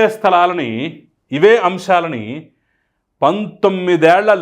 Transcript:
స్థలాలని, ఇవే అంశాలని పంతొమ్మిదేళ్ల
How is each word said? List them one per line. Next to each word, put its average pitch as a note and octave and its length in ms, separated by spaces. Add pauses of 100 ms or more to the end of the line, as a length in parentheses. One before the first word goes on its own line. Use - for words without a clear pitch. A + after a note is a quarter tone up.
(160)
స్థలాలని, F3 560 (640)
ఇవే G3 140 (160)
అంశాలని F3 560 (1000)
పంతొమ్మిదేళ్ల F3+ 1040 (120)